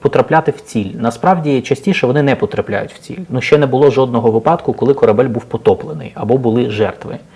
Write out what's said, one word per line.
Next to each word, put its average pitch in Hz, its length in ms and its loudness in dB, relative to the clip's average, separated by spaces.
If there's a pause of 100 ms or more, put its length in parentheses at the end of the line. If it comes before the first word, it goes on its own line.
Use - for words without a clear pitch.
потрапляти 156 500 0
в - 100 -4
ціль. 98 340 -6
Насправді, 147 680 0
частіше 143 460 -2
вони 143 160 2
не 135 140 2
потрапляють 104 560 -4
в - 60 -20
ціль. - 200 -16 (100)
Ну, 123 120 -4
ще 147 180 4
не 143 80 2
було 135 240 4
жодного 120 400 2
випадку, 120 420 0
коли 135 220 2
корабель 117 340 2
був 117 160 -4
потоплений - 720 -2
або 120 240 0
були 120 320 0
жертви. 104 480 -4 (180)